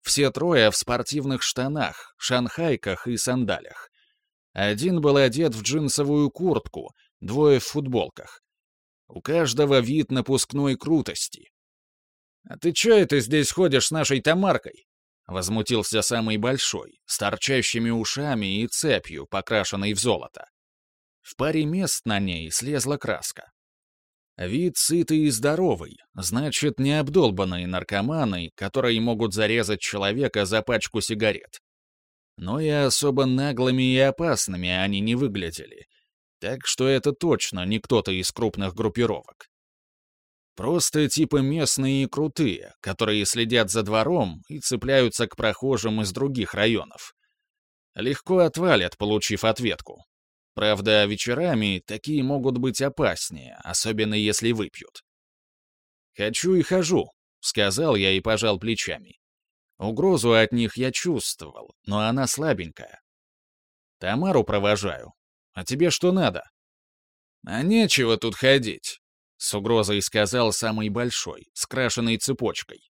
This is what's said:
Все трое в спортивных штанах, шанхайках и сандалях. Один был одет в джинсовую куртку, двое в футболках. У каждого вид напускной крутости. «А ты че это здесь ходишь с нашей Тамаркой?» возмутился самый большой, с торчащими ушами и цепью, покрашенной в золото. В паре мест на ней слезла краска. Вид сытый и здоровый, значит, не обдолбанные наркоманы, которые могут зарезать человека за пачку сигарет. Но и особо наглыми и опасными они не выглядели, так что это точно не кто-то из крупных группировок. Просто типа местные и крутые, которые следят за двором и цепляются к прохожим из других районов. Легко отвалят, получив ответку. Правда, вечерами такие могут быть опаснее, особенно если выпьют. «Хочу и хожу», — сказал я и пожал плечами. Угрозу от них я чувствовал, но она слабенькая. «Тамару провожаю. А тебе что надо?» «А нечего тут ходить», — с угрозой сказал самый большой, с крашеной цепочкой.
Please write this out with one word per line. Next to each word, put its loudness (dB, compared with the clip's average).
Все 0
трое 4
в -4
спортивных -4
штанах, -4
шанхайках -2
и -4
сандалях. -4
Один 0
был 6
одет 4
в -10
джинсовую 0
куртку, -4
двое 4
в -8
футболках. -4
У -16
каждого 2
вид 0
напускной 0
крутости. -4
«А -16
ты 0
че 6
это 4
здесь 2
ходишь 4
с -2
нашей 0
Тамаркой?» 0
возмутился 0
самый 0
большой, -4
с -6
торчащими 0
ушами -2
и -2
цепью, -2
покрашенной -2
в -2
золото. -2
В -20
паре 0
мест -2
на -2
ней -4
слезла -2
краска. -8
Вид -2
сытый 2
и 4
здоровый, 0
значит, -2
не 2
обдолбанные 2
наркоманы, -2
которые 0
могут 0
зарезать 0
человека 0
за 2
пачку -2
сигарет. -2
Но -4
и 0
особо 2
наглыми 2
и 4
опасными 0
они 0
не 0
выглядели, -4
так -8
что 0
это 2
точно -2
не -2
кто-то 0
из -2
крупных -4
группировок. -4
Просто 0
типа 0
местные 0
и -4
крутые, -2
которые 0
следят 0
за 0
двором 0
и -12
цепляются 2
к -12
прохожим 0
из -2
других -4
районов. -2
Легко -2
отвалят, 2
получив -2
ответку. -2
Правда, 4
вечерами 0
такие -4
могут -2
быть -2
опаснее, -4
особенно -2
если 0
выпьют. -8
«Хочу 0
и 4
хожу», — 0
сказал 0
я 4
и 2
пожал 0
плечами. -6
Угрозу 2
от 6
них 0
я -2
чувствовал, -6
но -2
она 0
слабенькая. -6
«Тамару 2
провожаю. 0
А -10
тебе 0
что 2
надо?» 0
«А -6
нечего 4
тут -4
ходить», — 2
с -6
угрозой 2
сказал 0
самый -2
большой, -6
с -6
крашеной -2
цепочкой. -4